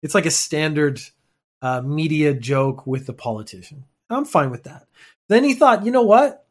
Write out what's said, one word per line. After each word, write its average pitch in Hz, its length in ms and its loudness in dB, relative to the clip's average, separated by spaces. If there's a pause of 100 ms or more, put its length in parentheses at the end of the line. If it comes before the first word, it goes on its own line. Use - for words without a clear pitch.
It's 147 120 -10
like 185 120 2
a 160 40 -2
standard, 151 680 -2 (600)
uh, 127 180 -4
media 151 540 -2
joke 135 520 -4
with 131 200 -6
the 117 80 -12
politician. 110 720 -12 (240)
I'm 277 160 -4
fine 147 240 0
with 120 140 -12
that. - 220 -20 (420)
Then 233 160 4
he 277 100 2
thought, 233 320 4
"You 233 40 -2
know 254 120 4
what? 233 480 4